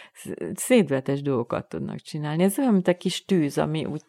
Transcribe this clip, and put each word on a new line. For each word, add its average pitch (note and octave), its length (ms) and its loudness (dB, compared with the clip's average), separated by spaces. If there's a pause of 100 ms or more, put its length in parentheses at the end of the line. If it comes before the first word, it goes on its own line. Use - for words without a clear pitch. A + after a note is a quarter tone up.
(140)
Sz-, - 400 -10
szédületes C#3 680 2
dolgokat B2+ 480 -2
tudnak - 300 -8
csinálni. D3+ 440 -4
Ez G3 160 2
olyan, C4 140 4
mint F#3 140 4
a F3 100 4
kis - 280 -4
tűz, D#3+ 320 0
ami D3+ 280 0
úgy D3+ 240 -6